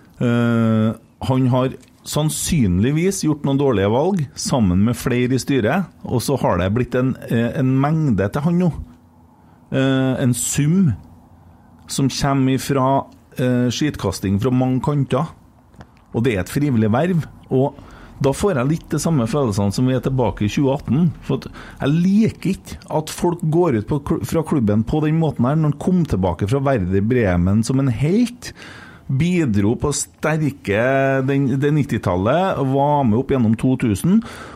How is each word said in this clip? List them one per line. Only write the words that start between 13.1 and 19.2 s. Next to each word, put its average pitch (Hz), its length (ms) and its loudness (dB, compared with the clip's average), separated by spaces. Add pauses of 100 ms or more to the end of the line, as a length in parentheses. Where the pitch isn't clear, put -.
eh, 123 340 0
skitkasting 101 720 -2
fra 127 100 0
mange 127 320 0
kanter. 143 440 0 (880)
Og 117 80 0
det 117 140 0
er 92 40 0
et 87 120 -6
frivillig 123 380 0
verv, 156 340 0 (260)
og 135 240 0 (460)
da 135 100 2
får 196 240 0
jeg 127 140 0
litt 160 220 -4
de 156 80 -2
samme 143 280 0